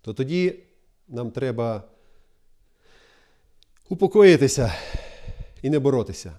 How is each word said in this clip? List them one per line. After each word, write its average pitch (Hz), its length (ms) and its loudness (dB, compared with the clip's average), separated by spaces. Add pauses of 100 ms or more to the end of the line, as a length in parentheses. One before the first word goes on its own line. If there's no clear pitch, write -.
то 107 140 -12
тоді 175 440 -2 (500)
нам 120 220 -10
треба 117 580 -6 (2000)
упокоїтися 165 880 4 (880)
і 135 80 -4
не 151 80 0
боротися. 120 600 -2